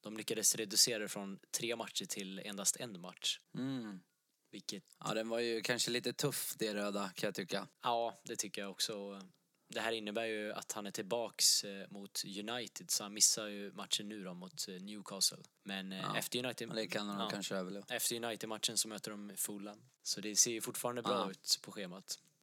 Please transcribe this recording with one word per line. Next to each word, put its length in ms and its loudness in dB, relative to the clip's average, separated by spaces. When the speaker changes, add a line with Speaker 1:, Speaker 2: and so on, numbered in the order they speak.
Speaker 1:
de 160 -6
lyckades 380 4
reducera 440 6
det 100 0
från 300 -4
tre 260 0
matcher 280 -2
till 340 -4
endast 380 0
en 240 -6
match. 400 -2
Speaker 2:
Mm. 460 -4
Speaker 1:
Vilket 340 -8
Speaker 2:
Ja, 100 2
den 140 0
var 100 2
ju 220 2
kanske 300 2
lite 220 2
tuff, 460 0
det 160 0
röda, 400 2
kan 140 0
jag 60 -2
tycka. 340 -2
Speaker 1:
Ja, 420 2
det 120 -4
tycker 260 -4
jag 80 -4
också. 500 -2
Det 120 -4
här 120 4
innebär 320 0
ju 280 0
att 200 -6
han 140 -4
är 40 -4
tillbaks, 760 4
eh, 260 -8
mot 340 -6
United, 680 -4
så 120 2
han 120 -6
missar 320 6
ju 260 -4
matchen 360 -2
nu 160 -6
då 100 -6
mot, 340 -6
eh, 60 -8
Newcastle. 640 0
Men, 280 -4
eh, 60 -6
Speaker 2:
Ja, 180 0
Speaker 1:
efter 280 0
United 240 -4
Speaker 2:
men 80 -4
det 100 2
kan 220 -2
han 120 -2
Speaker 1:
ja. 100 0
Speaker 2:
kanske 260 0
överleva. 320 -4
Speaker 1:
Efter 360 2
United-matchen 520 -2
så 120 4
möter 220 -6
de 260 -8
Fulham. 460 -6
Så 180 -2
det 160 0
ser 160 8
ju 80 0
fortfarande 420 -2
bra 120 4
Speaker 2:
Ja. 160 2
Speaker 1:
ut 320 0
på 100 -12
schemat. 460 -8